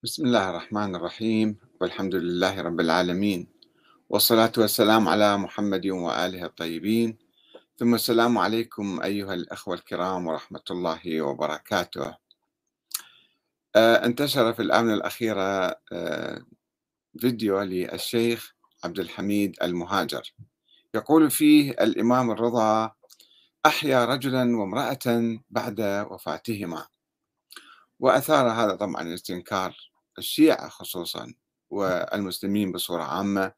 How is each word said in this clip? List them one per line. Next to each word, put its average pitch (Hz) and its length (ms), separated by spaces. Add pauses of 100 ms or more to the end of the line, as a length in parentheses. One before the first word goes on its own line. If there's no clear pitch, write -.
بسم 147 220
الله 107 240
الرحمن 98 460
الرحيم، 110 640 (220)
والحمد 92 340
لله 90 460
رب 85 180
العالمين، 90 680 (600)
والصلاة 113 480
والسلام 110 500
على 101 300
محمد 98 500
وآله 87 580
الطيبين، 98 720 (600)
ثم 120 180
السلام 117 420
عليكم 101 640
أيها 98 320
الأخوة 90 420
الكرام 90 520
ورحمة - 440
الله 85 500
وبركاته. 73 960 (1600)
آه، 113 300
انتشر 123 480
في 117 80
الآونة 110 320
الأخيرة، 98 840 (180)
آه، 82 520 (760)
فيديو 110 420
للشيخ 104 920 (300)
عبد 87 160
الحميد 98 600
المهاجر، 87 720 (600)
يقول 151 360
فيه: 151 400
"الإمام 117 600
الرضا 110 600 (760)
أحيا 135 400
رجلًا 127 520
وامرأة 117 840 (100)
بعد 104 600
وفاتهما"، 87 760 (1120)
وأثار 131 500
هذا 110 260
طبعًا 85 380
استنكار 90 760 (260)
الشيعة - 520
خصوصًا - 640 (360)
والمسلمين 98 1040
بصورة 87 320
عامة 95 540